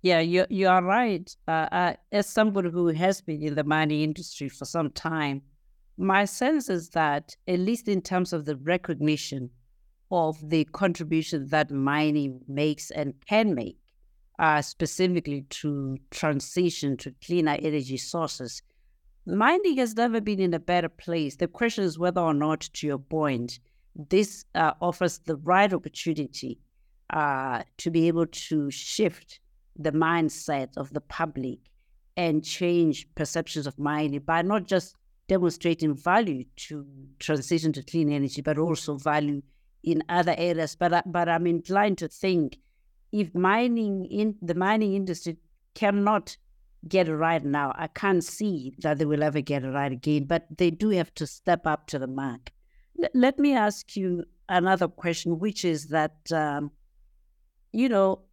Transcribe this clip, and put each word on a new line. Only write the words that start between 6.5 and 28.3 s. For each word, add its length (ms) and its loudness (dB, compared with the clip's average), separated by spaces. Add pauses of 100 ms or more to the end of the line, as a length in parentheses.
is 220 -2
that, 440 0 (120)
at 120 0
least 280 -2
in 160 0
terms 280 -2
of 140 -4
the 120 -2
recognition 920 -2 (600)
of 260 0 (100)
the 180 4
contribution 840 -2
that 240 0
mining 760 0
makes 440 -2
and 240 -6 (120)
can 280 2
make, 220 -8 (600)
uh, 240 4
specifically 880 -2
to 480 -4 (140)
transition 880 -2
to 160 -12 (120)
cleaner 340 0
energy 380 -4
sources, 640 -8 (640)
mining 500 2
has 200 0
never 260 2
been 180 -2
in 140 2
a 60 -2
better 280 0
place. 480 -4
The 140 -2
question 340 -2
is 160 -2
whether 220 0
or 120 2
not, 280 0
to 260 -8
your 120 -2
point, 600 -2 (340)
this, 520 0 (100)
uh, 240 4
offers 400 0
the 160 -4
right 380 4
opportunity, 840 -6 (520)
uh, 540 -2 (160)
to 120 -4
be 160 4
able 200 2
to 440 -4